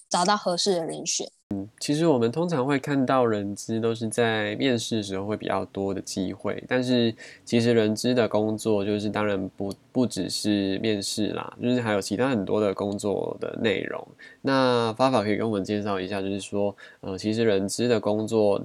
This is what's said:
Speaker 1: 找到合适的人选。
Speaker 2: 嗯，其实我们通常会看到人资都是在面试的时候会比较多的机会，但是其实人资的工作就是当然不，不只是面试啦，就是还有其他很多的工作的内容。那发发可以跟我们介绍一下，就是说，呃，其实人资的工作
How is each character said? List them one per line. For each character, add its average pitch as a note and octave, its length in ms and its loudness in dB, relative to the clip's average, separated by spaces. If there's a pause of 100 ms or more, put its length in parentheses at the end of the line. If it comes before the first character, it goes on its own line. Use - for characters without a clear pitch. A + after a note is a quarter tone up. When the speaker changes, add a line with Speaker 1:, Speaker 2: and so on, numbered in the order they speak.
Speaker 1:
找 F3+ 160 2
到 G#3 120 4
合 F#3 200 -2
适 F#3 200 2
的 E3 100 -2
人 D#3 180 -8
选。 - 240 -4 (220)
Speaker 2:
嗯， G2+ 180 -6 (120)
其 D3 140 0
实 D#3+ 120 2
我 D3+ 100 6
们 A#2 140 4
通 D#3+ 180 -2
常 C#3+ 160 0
会 C#3 140 2
看 C#3 260 0
到 C3 220 4
人 G#2 280 0
资 A2+ 260 -4
都 A2+ 120 0
是 A2+ 160 -4
在 G#2+ 480 0
面 B2+ 220 2
试 A#2 180 -2
的 G#2+ 60 0
时 G2 160 -4
候 G2 80 -6
会 G#2+ 100 -2
比 - 100 -6
较 F#2+ 200 -2
多 G2 260 -4
的 F#2+ 80 -4
机 F#2+ 320 -4
会， - 360 -6
但 B2+ 140 2
是 A#2+ 300 2 (320)
其 A#2 160 2
实 A#2+ 140 4
人 G#2+ 200 4
资 B2 200 0
的 A#2 140 2
工 G#2+ 280 0
作 G#2 280 0
就 G#2 160 0
是 G#2+ 100 -2
当 G#2 160 0
然 F#2+ 300 -2
不， G2 160 -6 (180)
不 B2+ 160 2
只 G2 240 -4
是 G2 480 0
面 G#2 240 0
试 G2+ 260 -2
啦， E2 320 -6
就 B2 140 2
是 B2 60 2
还 A2 120 0
有 G2+ 80 2
其 G2 160 -2
他 B2 120 2
很 A2+ 160 0
多 G2 160 0
的 F2+ 120 2
工 G2+ 240 -2
作 G2 440 -2
的 - 200 -6
内 G#2 220 0
容。 - 240 -8 (360)
那 B2+ 520 2
发 C3 160 4
发 A#2+ 120 4
可 G#2 60 -2
以 G#2 80 2
跟 G#2 120 -2
我 A2+ 40 -2
们 G2 120 0
介 G#2 180 -2
绍 G2+ 180 -2
一 F#2 60 -4
下， G2 140 -4
就 F#2+ 80 -4
是 G2 120 -2
说， G2+ 340 -2 (260)
呃， F#2+ 180 -8
其 G#2+ 140 0
实 A2+ 120 2
人 G2+ 240 4
资 A#2 200 0
的 A2+ 120 2
工 G#2+ 260 0
作 G#2 380 4